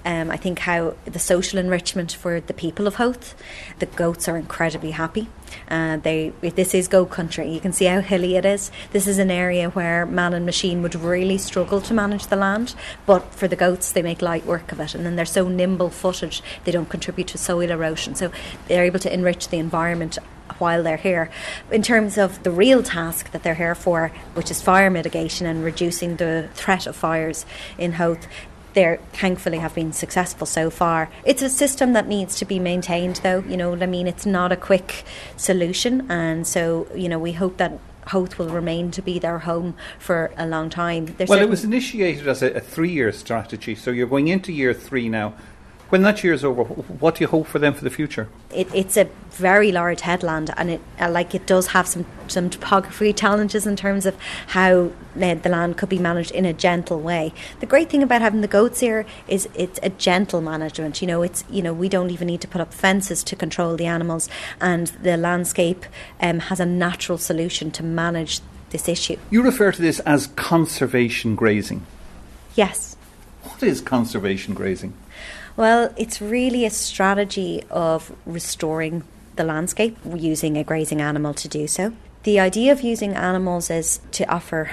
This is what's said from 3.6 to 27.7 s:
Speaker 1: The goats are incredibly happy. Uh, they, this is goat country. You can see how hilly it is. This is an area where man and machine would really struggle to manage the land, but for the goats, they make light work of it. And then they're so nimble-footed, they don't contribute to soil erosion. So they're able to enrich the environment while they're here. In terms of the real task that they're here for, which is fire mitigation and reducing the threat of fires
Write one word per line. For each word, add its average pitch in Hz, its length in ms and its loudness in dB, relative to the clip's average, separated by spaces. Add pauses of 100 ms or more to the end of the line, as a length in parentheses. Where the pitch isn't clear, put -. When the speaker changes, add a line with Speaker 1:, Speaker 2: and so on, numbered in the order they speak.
Speaker 1:
The - 60 -2
goats 170 420 -2
are 170 80 -2
incredibly 160 560 -4
happy. 160 380 -4 (400)
Uh, 160 260 0
they, 160 460 0
this 185 320 0
is 185 160 2
goat 180 220 6
country. 160 380 -4
You 160 120 -6
can 185 100 -2
see 185 140 2
how 180 160 4
hilly 185 340 2
it 180 80 2
is. 196 280 0 (200)
This 196 160 0
is 196 120 2
an 190 120 4
area 180 380 0
where 170 360 0
man 175 280 0
and 175 120 -2
machine 175 360 0
would 170 140 -2
really 180 420 0
struggle 190 420 0
to 196 140 -4
manage 202 340 0
the - 80 2
land, 196 400 0 (300)
but 185 280 6
for 190 140 -2
the 180 80 0
goats, 180 380 0
they 180 80 2
make 170 200 -4
light 170 240 -2
work 170 280 -4
of 156 80 -8
it. 151 140 -8
And 175 100 -6
then 175 100 -2
they're 170 80 0
so 180 240 2
nimble-footed, 180 920 -2 (240)
they 175 80 0
don't 170 160 0
contribute - 380 -6
to - 100 -10
soil 175 340 0
erosion. 160 440 -2
So 175 180 -4 (340)
they're 175 160 4
able 180 160 4
to 180 140 -2
enrich 180 340 0
the 170 120 -2
environment 165 580 -2 (420)
while 170 240 2
they're 160 140 0
here. 170 320 0 (420)
In 220 100 4
terms 214 360 2
of 190 260 2
the 180 80 2
real 226 320 8
task - 480 -6
that 160 120 -8
they're 165 120 0
here 170 200 0
for, 165 360 2 (220)
which 170 180 -4
is 170 100 -6
fire 190 280 8
mitigation 165 580 -2
and 165 160 -2
reducing 170 540 -2
the 160 360 0
threat - 340 0
of - 80 -10
fires 160 500 -2 (320)